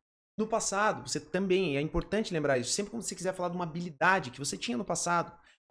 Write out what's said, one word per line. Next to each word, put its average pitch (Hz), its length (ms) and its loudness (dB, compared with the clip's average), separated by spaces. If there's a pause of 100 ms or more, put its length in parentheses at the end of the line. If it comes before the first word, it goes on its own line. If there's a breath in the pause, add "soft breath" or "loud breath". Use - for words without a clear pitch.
(380)
no 214 100 0
passado, 202 600 0
você 151 120 -2
também, 185 580 2
é 143 40 0
importante 180 520 0
lembrar 143 240 4
isso, 120 140 0
sempre 202 200 -2
quando 226 120 -6
você 202 120 -6
quiser 180 180 -2
falar 175 160 -2
de 175 60 -6
uma 180 80 -2
habilidade 170 680 0
que - 80 -12
você - 180 -4
tinha 240 200 -4
no 208 60 -2
passado, 170 480 0 (400 soft breath)